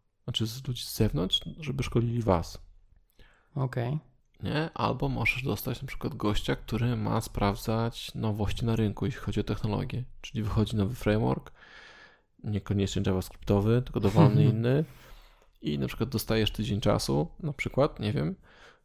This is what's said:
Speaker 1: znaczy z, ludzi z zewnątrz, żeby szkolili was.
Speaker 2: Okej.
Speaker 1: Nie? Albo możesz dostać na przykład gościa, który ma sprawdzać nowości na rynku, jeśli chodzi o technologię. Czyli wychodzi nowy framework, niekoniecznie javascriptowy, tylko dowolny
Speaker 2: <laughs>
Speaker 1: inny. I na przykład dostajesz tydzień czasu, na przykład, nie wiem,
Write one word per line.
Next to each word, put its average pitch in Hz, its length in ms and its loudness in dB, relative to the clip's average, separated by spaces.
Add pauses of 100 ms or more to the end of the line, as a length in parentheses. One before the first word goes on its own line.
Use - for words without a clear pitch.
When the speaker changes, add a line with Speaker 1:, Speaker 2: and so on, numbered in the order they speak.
(240)
Speaker 1:
znaczy 120 220 -2
z, 120 220 -8
ludzi 123 160 -6
z - 120 -10
zewnątrz, 143 440 2 (200)
żeby 139 220 -4
szkolili 117 400 0
was. 90 360 2 (960)
Speaker 2:
Okej. 131 440 -2 (440)
Speaker 1:
Nie? 147 320 -2
Albo 120 340 0
możesz 120 340 -2
dostać 127 400 -4
na 135 60 -10
przykład - 260 -6
gościa, 107 420 0
który 117 400 -2
ma 110 240 0
sprawdzać 113 920 -2
nowości 110 520 0
na 113 100 2
rynku, 107 300 0
jeśli - 140 -4
chodzi - 200 -2
o - 40 2
technologię. 107 600 -2 (160)
Czyli - 220 -6
wychodzi 104 340 2
nowy 104 180 2
framework, 117 580 0 (920)
niekoniecznie 98 640 0
javascriptowy, 101 760 2
tylko - 180 -4
dowolny 110 480 8
Speaker 2:
<laughs> 107 40 4
Speaker 1:
inny. 123 320 2 (760)
I - 160 -2
na 135 80 -2
przykład 120 220 -2
dostajesz 110 420 0
tydzień 101 300 -2
czasu, 135 480 2 (120)
na 147 120 -4
przykład, - 480 0
nie 104 120 0
wiem, 151 220 0 (500)